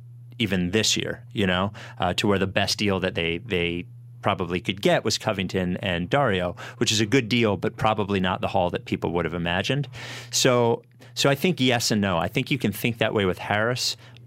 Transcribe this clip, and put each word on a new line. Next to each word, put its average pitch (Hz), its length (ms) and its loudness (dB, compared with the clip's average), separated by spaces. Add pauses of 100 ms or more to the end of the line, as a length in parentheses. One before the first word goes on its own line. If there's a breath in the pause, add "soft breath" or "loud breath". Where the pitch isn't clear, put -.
(380)
even 90 340 0
this 110 240 2
year, 82 360 -6
you 98 140 0
know, 92 260 2 (260 loud breath)
uh, 90 160 2
to - 120 0
where 98 120 4
the 92 100 0
best 98 300 0
deal 98 220 2
that 92 140 -2
they, 85 240 -2
they 87 480 -2 (360)
probably 90 380 0
could - 220 -4
get 170 220 2
was 110 140 0
Covington 92 600 -2
and 87 320 -2
Dario, 92 460 2 (220 loud breath)
which 113 120 0
is 107 100 2
a 113 60 2
good 117 220 2
deal, 110 280 2
but 107 200 -4
probably 104 420 0
not 92 220 0
the 92 80 -2
haul 90 220 0
that 95 140 -6
people 87 280 -2
would 85 120 0
have 80 100 -4
imagined. 95 540 -2 (420 loud breath)
So, 120 520 4 (320 loud breath)
so 143 160 4
I 139 60 4
think 160 240 0
yes 120 320 4
and 107 80 2
no. 95 180 2
I 85 100 0
think 131 220 -4
you 139 80 0
can 107 140 0
think 120 260 -2
that 110 160 2
way 104 100 2
with 90 140 0
Harris. 113 580 -2 (300 loud breath)